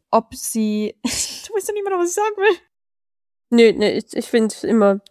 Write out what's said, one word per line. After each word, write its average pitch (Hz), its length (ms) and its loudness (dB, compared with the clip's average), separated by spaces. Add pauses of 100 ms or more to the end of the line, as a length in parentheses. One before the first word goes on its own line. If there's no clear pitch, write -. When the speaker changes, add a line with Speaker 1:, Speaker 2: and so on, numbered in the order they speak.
Speaker 1:
ob 226 240 0
sie, 214 680 -4
<laughs> - 40 -8
du 233 60 -4
weißt - 580 -8
ja 427 60 -4
nicht 415 100 -6
mehr, 392 160 -2
was 349 100 0
ich 359 60 -6
sagen 415 220 -2
will. 392 200 2 (920)
Speaker 2:
Nee, 233 280 6
nee, 208 200 0
ich, - 160 -8
ich - 140 -6
find 220 360 0
immer, 202 480 2